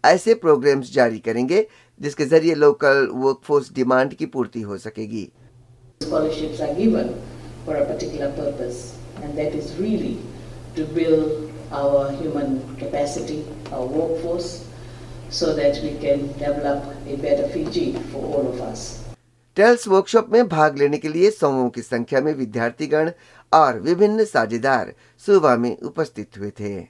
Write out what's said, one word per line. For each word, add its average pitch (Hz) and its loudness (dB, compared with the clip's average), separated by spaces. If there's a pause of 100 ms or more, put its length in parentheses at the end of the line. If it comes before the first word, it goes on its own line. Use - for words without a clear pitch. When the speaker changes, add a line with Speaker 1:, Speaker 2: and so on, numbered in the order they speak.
Speaker 1:
ऐसे 185 6 (100)
programs 139 4
जारी 117 2
करेंगे, 127 0 (320)
जिसके 143 -4
जरिए 160 4
local 143 6
workforce 135 0
demand 131 2
की 156 -6
पूर्ति 120 -6
हो 101 -8
सकेगी। 107 -10 (760)
Speaker 2:
Scholarships 156 -4
are 143 -4
given 196 0 (520)
for 156 -4
a 143 0
particular 139 -6
purpose, 123 -6 (400)
and 147 -10
that 151 -4
is - -10
really 185 -2 (580)
to 156 -6
build 156 0 (240)
our 139 0
human 135 -2 (200)
capacity, - -4 (320)
our 127 -6
workforce, 165 -4 (800)
so 160 0
that 143 2
we 151 -4
can 143 0 (160)
develop 143 -2 (200)
a 139 -8
better - 0
Fiji - -2 (240)
for 135 -10
all 139 0
of 123 -6
us. 110 -10 (760)
Speaker 1:
Tells 240 6
workshop 208 4
में 240 6
भाग 156 2
लेने 143 2
के 151 -4
लिए 175 4
सौों 131 2
की 120 -8
संख्या 123 -2
में 156 0
विद्यार्थीगण 135 -2 (400)
और 139 6
विभिन्न 208 2
साझेदार 117 0 (300)
सुवा 156 6
में 117 -2
उपस्थित 143 -8
हुए 101 -8
थे। 104 -6 (160)